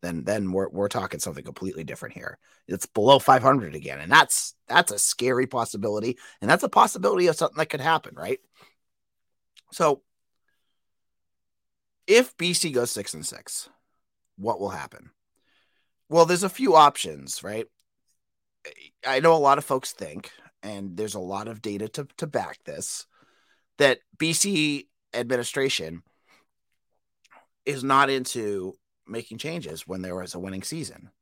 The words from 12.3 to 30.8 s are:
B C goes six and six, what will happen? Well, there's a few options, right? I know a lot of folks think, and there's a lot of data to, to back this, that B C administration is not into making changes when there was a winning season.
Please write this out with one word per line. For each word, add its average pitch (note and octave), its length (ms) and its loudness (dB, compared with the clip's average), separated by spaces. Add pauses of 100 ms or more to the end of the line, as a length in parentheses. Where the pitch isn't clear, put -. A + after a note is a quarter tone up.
B F3 160 -2
C E3 200 -2
goes B2 180 2
six - 240 -8
and D#2 100 -14
six, - 460 -12 (680)
what G2 240 -4
will G2 80 -4
happen? E2 420 -12 (1000)
Well, E3 160 8
there's F3+ 160 2
a F#3+ 80 0
few G3+ 260 4
options, E2 680 4
right? A2 220 -8 (1400)
I C3 160 0
know E3 140 8
a D#3+ 40 2
lot C#3 180 6
of D3 80 -4
folks - 280 -4
think, E2 380 -14 (320)
and G2 320 -12
there's G#2 200 -6
a G#2 60 -8
lot G2 280 -8
of A2 140 -14
data G#2 260 -6
to, C#3 180 -10 (120)
to E3 80 -8
back G2 380 -6
this, - 420 -10 (720)
that C3+ 220 4 (180)
B E3 160 0
C D3+ 540 -2 (260)
administration A#2+ 880 -4 (1600)
is C3+ 180 -4
not C#3 280 4
into G#2+ 640 -4 (340)
making A2+ 300 -12
changes C#3 480 -10
when F#2 160 -8
there F#2 140 -8
was F2+ 180 -10
a F2+ 60 -10
winning F#2+ 240 -10
season. - 460 -12 (120)